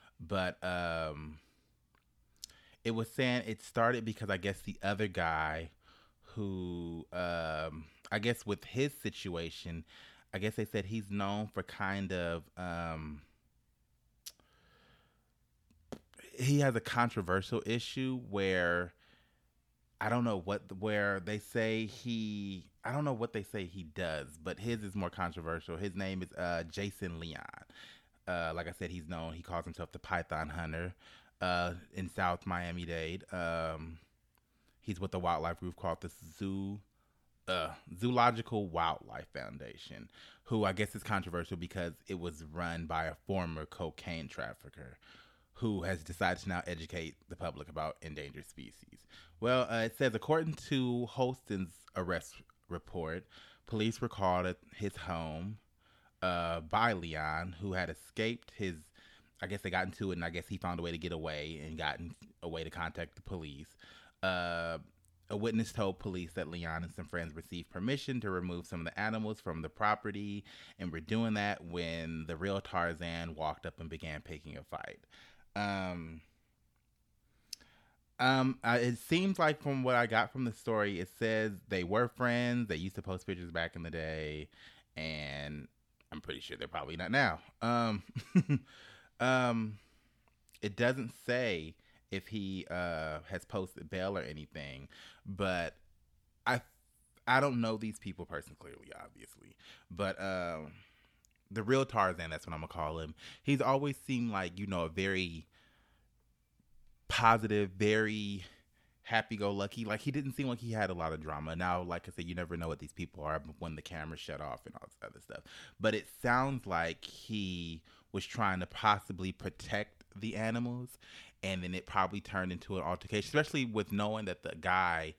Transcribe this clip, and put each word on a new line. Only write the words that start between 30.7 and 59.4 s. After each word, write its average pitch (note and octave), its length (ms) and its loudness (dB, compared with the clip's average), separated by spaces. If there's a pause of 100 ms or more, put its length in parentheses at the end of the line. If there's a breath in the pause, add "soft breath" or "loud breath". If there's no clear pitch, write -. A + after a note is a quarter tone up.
uh, F2 360 2 (180)
in F#2 160 -4
South F2+ 360 2
Miami-Dade. F2 800 -2 (100)
Um, D#2+ 640 -2 (840 soft breath)
he's F2+ 180 -4
with F#2 140 -4
a F#2+ 60 0
wildlife E2+ 420 2
group F2+ 160 -6
called E2+ 240 -2
the E2+ 100 -8 (260)
Zoo, G2 440 -4 (640)
uh, F2 220 0 (300)
Zoological A#2 680 4
Wildlife D#2+ 640 -2
Foundation, - 800 -12 (360 loud breath)
who A2 200 4
I F#2+ 80 4
guess G2+ 220 -2
is G#2 80 -8
controversial F2 540 -2
because E2+ 360 -4 (140)
it F#2+ 120 -4
was E2 240 -6
run E2+ 440 -2
by D#2+ 180 2
a D2+ 80 -2 (140)
former E2+ 380 0
cocaine E2 600 -6
trafficker B1+ 720 -10 (560 loud breath)
who G#2 300 0
has F2 200 -2
decided F2+ 380 0
to - 80 -4
now F2 160 0
educate E2 500 -6 (140)
the - 60 -10
public D#2 340 -6
about D#2 320 -4
endangered D2 460 -10
species. - 580 -18 (340 loud breath)
Well, B2 320 6
uh, A2+ 120 4
it A2+ 120 0
says, B2+ 200 6
according D#3+ 400 2 (140)
to B2 360 4
Holston's A2 640 0 (240)
arrest F2 380 0 (340)
report, E2+ 600 -6 (400 loud breath)
police A2 340 2
were A#2+ 80 0
called F2+ 380 4
at F2+ 100 0 (180)
his G2+ 200 -2
home, E2+ 640 -4 (640 soft breath)
uh, E2+ 380 2
by G#2+ 320 4
Leon, E2 680 -2
who G2 120 -2
had F2 180 0
escaped A2+ 640 -4
his, F#2+ 180 -2 (680 loud breath)